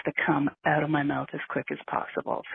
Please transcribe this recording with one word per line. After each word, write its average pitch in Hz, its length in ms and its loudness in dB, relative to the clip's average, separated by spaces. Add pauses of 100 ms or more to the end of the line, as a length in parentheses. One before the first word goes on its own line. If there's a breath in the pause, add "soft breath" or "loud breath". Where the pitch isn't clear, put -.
to 147 60 0 (140)
come 143 240 4 (160)
out 151 180 4
of 147 60 0
my 147 140 4
mouth 135 300 0
as 139 60 -6 (100)
quick - 220 0
as 139 60 -2 (100)
possible. - 540 -2 (120)